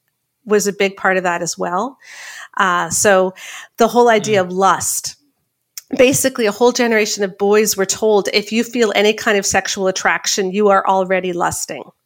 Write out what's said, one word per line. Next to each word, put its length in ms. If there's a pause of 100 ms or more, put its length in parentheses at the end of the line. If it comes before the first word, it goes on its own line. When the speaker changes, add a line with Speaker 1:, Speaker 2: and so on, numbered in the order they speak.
(460)
Speaker 1:
was 220
a 60
big 220
part 220
of 60
that 180
as 160
well. 400 (600)
Uh, 320
so 440 (440)
the 120
whole 200
idea 320
Speaker 2:
Mm. 40
Speaker 1:
of 80
lust, 640 (800)
basically 480
a 80
whole 180
generation 540
of 120
boys 380
were 100
told, 460
"If 220
you 100
feel 320
any 180
kind 240
of 80
sexual 420
attraction, 640
you 180
are 180
already 460
lusting." 500 (220)